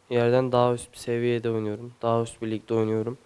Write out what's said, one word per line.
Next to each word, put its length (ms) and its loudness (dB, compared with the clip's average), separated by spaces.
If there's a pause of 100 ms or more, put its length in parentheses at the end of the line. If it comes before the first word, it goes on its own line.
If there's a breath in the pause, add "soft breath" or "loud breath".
yerden 420 2
daha 220 4
üst 200 -10
bir 40 -20
seviyede 540 -2
oynuyorum. 500 -6
Daha 200 2
üst 200 -8
bir 100 -4
ligde 220 -6
oynuyorum. 520 0